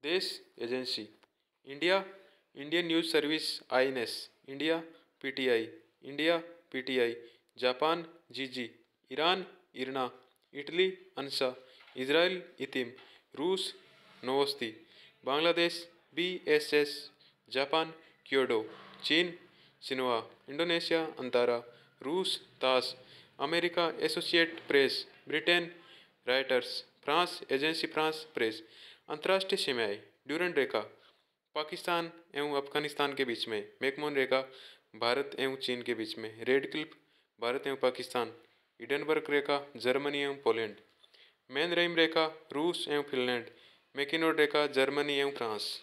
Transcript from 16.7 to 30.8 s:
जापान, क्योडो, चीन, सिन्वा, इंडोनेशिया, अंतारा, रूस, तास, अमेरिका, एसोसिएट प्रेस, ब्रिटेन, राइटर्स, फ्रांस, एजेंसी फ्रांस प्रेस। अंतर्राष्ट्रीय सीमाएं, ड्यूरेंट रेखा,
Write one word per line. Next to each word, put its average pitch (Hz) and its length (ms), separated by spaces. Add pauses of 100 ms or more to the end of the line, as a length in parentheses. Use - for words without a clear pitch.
जापान, 160 440 (340)
क्योडो, 123 320 (460)
चीन, 170 280 (500)
सिन्वा, 127 360 (300)
इंडोनेशिया, 165 520 (180)
अंतारा, 120 380 (460)
रूस, 180 340 (240)
तास, 127 340 (460)
अमेरिका, 170 460 (140)
एसोसिएट 165 680
प्रेस, 135 380 (220)
ब्रिटेन, 170 420 (560)
राइटर्स, 127 580 (200)
फ्रांस, 175 360 (100)
एजेंसी 156 360
फ्रांस - 380 (100)
प्रेस। 110 280 (460)
अंतर्राष्ट्रीय 190 560
सीमाएं, 110 360 (260)
ड्यूरेंट 165 320
रेखा, 123 220 (720)